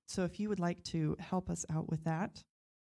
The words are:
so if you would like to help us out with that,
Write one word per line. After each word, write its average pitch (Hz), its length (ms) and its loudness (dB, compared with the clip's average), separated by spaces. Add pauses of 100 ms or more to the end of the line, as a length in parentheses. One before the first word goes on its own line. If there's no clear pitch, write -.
so - 180 0
if 175 160 0
you 208 80 0
would 196 120 2
like 175 240 2
to 156 340 2
help 185 320 -2
us 170 220 -2
out 156 160 0
with 160 160 0
that, 165 380 -2 (460)